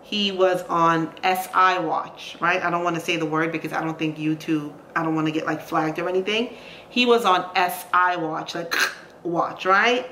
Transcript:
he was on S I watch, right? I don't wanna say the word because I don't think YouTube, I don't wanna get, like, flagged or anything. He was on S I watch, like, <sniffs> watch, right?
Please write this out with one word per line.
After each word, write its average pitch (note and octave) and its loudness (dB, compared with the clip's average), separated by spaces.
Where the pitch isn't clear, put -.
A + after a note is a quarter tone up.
he G#3 -4
was F3+ 2
on E3 2
S F#3 0
I F#3 4
watch, - -6
right? F3+ 2
I F3 0
don't F3 0
wanna E3+ 0
say E3+ -2
the D#3 0
word D#3+ 0
because D#3 -6
I D#3+ -2
don't D#3+ -4
think D#3 -2
YouTube, D#3 -2
I E3 0
don't D#3+ 0
wanna D#3 0
get, D#3 -4
like, D#3 -2
flagged D#3 -2
or F3 -2
anything. G#3 -2
He B3 2
was A#3 4
on F3+ 4
S F3 0
I F3+ 4
watch, D#3+ -6
like, E3+ -6
<sniffs> - -20
watch, E3+ -2
right? A3+ 4